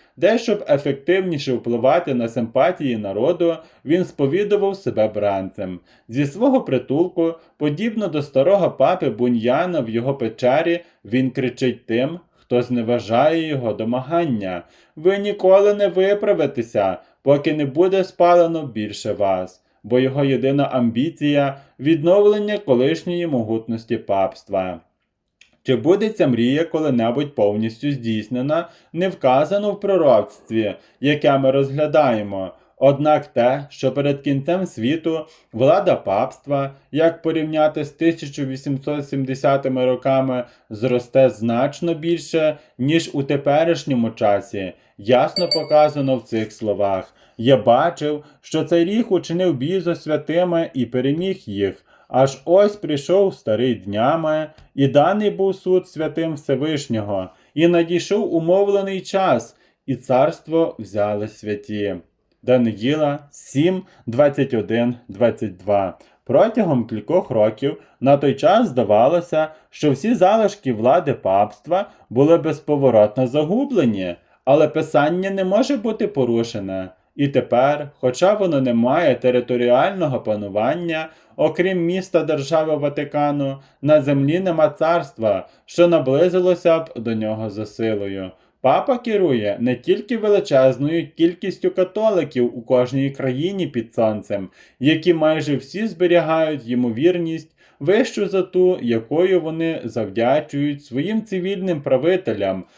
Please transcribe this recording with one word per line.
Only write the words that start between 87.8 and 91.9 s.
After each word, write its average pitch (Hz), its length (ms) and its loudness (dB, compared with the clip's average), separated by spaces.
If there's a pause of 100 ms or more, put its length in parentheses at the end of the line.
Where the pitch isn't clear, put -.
Папа 185 360 2
керує 143 640 0
не 123 140 0
тільки 202 420 -2
величезною 151 1000 2
кількістю 180 540 -2
католиків 180 880 -2